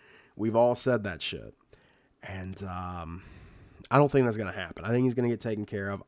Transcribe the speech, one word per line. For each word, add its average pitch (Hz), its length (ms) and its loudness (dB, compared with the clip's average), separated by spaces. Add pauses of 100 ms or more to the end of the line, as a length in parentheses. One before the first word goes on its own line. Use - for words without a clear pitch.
(340)
We've 110 220 0
all 120 180 6
said 120 300 0
that 90 160 -6
shit. 53 320 -8 (720)
And, 95 400 -10
um, 90 600 -8 (680)
I 131 80 6
don't 143 120 6
think 135 140 6
that's 110 140 0
gonna 98 120 -4
happen. 87 360 -8
I - 20 0
think 123 160 4
he's 127 80 4
gonna 120 160 0
get 117 120 0
taken 104 260 -4
care 98 240 -4
of. 98 180 -8